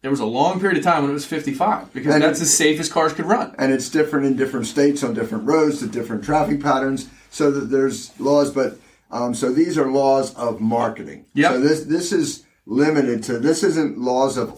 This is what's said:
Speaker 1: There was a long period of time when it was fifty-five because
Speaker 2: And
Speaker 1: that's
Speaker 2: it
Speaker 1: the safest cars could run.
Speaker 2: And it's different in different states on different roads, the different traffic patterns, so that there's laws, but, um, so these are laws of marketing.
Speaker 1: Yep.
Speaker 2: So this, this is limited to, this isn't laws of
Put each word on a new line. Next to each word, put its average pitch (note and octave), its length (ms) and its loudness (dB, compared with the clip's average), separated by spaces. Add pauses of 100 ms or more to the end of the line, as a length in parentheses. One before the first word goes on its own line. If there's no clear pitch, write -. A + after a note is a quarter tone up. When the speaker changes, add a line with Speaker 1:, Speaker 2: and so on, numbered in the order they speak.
Speaker 1:
There C3+ 80 -6
was C3+ 100 0
a A2 60 -2
long D#3 340 0
period F#3 160 0
of C#3+ 80 0
time E3 180 2
when C#3 80 0
it C#3+ 40 -2
was C#3+ 100 -6 (120)
fifty-five D3 480 -2 (100)
because C3+ 200 -2
Speaker 2:
And D3 80 4
Speaker 1:
that's D#3 180 2
Speaker 2:
it E3 40 -2
Speaker 1:
the - 60 0 (140)
safest D3+ 280 0
cars D#3 220 2
could D#3+ 100 -6 (120)
run. - 220 -6
Speaker 2:
And C3+ 140 2
it's B2+ 160 -2
different D3 380 0
in C3 100 2
different B2+ 300 -2
states C#3+ 360 2
on A#2 120 -2
different A2 320 -4
roads, D3+ 340 2
the A#2 60 -4
different A2 360 -6
traffic D3 380 0
patterns, C3+ 480 -2 (220)
so D3 200 2
that C3+ 200 -4
there's C3+ 500 -2
laws, C#3+ 300 2
but, C3 260 -2 (340)
um, A#2+ 240 -4
so B2+ 180 -2
these D#3+ 260 2
are C3+ 120 2
laws C3+ 440 2
of A#2 260 -4
marketing. A2+ 640 -4 (100)
Speaker 1:
Yep. D3+ 180 4
Speaker 2:
So B2+ 80 0
this, D3+ 240 2
this F3 280 -2
is D#3+ 320 -2 (220)
limited B2+ 580 2
to, B2 140 -4
this D#3+ 240 2
isn't D#3+ 360 0
laws B2+ 380 0
of A2 220 -4